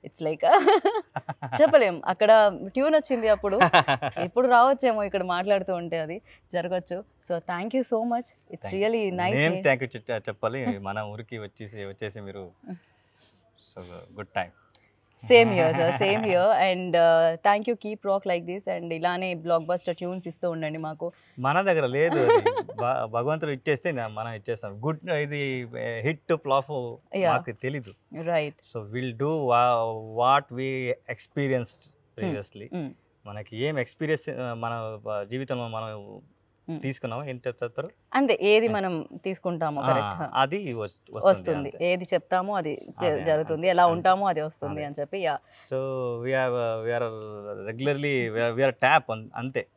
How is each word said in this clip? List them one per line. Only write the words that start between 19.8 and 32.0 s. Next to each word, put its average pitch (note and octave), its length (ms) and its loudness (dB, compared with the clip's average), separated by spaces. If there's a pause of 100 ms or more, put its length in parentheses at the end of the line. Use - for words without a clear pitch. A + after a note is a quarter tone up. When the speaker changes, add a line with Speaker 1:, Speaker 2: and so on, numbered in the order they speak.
Speaker 1:
ట్యూన్స్ F3+ 320 -8
ఇస్తూ E3+ 220 -6
ఉండండి D#3+ 280 -6
మాకు. D#3+ 340 -8 (260)
Speaker 2:
మన C#3+ 240 2
దగ్గర E3 240 2
లేదు C#3+ 280 2
అది. A4+ 360 4
Speaker 1:
<laughs> B4 220 -6
Speaker 2:
భ-, B2+ 320 -2
భగవంతుడు C#3+ 460 -2
ఇచ్చేస్తే C#3+ 420 -2
నా-, A#2 200 -6
మనం A2 200 -8
ఇచ్చేస్తాం. G#2+ 520 -8
గుడ్, D#3 260 -4
ఇది, C#3+ 540 -2
eh, A#2 360 -8
హిట్, D#3 340 -2
ఫ్లాప్ C#3 360 0
Speaker 1:
Yeah. C3 580 -4
Speaker 2:
మాకు D3+ 240 0
తెలీదు. C3 380 -8 (240)
Speaker 1:
Right. D#3 400 -2 (220)
Speaker 2:
So, A2 80 -8
we'll A#2+ 280 -6
do C#3 200 -2
wha-, A#2 880 2
what B2+ 400 2
we C3 340 -4 (200)
experienced C3 680 -4
Speaker 1:
Hmm. - 380 -16